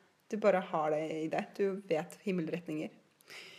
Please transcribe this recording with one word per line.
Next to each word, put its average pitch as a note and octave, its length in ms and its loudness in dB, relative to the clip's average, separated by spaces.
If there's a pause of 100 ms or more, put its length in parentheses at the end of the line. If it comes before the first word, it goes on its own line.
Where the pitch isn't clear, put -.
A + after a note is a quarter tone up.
(320)
Du A3 60 -4
bare F#3+ 280 4
har D#3 240 0
det D3+ 220 0
i D#3+ 180 -4
det. G3+ 220 4
Du G3+ 140 0 (180)
vet E3+ 380 0
himmelretninger. E3 680 -2 (680)